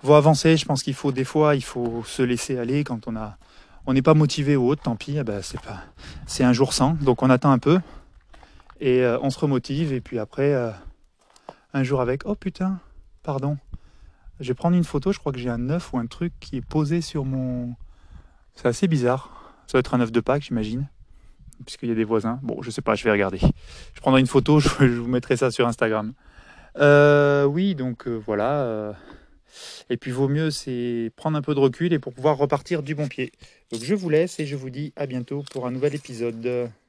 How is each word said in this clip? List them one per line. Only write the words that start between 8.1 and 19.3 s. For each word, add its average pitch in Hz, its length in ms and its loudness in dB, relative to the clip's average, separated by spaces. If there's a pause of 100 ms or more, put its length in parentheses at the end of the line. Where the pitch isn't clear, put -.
et, 127 220 2
euh, 123 200 2
on 139 80 0
se - 80 -8
remotive 143 540 -2
et 127 80 -4
puis - 180 -10
après, 139 360 -2
euh, 120 160 -2 (1040)
un 135 80 0
jour 131 180 0
avec. 127 240 -2
Oh 208 100 -4
putain, 190 460 -4 (420)
pardon. 143 360 -4 (840)
Je 131 80 -10
vais 127 60 0
prendre 175 220 2
une 170 80 2
photo, 147 280 -2
je - 60 -2
crois 143 140 -6
que 127 60 -8
j'ai 123 120 -4
un 120 200 -4
œuf 170 220 -4
ou 254 60 -2
un 117 80 -4
truc 170 340 -8
qui - 160 -12
est 120 100 -8
posé 156 340 0
sur 151 240 -6
mon, 127 500 -4 (800)
c'est - 140 -2
assez 147 200 0
bizarre. 131 420 0 (360)